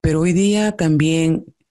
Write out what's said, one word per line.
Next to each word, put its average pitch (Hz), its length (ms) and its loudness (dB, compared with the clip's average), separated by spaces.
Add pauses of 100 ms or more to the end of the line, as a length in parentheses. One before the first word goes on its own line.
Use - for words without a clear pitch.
Pero 160 200 0
hoy 175 120 0
día 208 400 0
también 160 720 0 (260)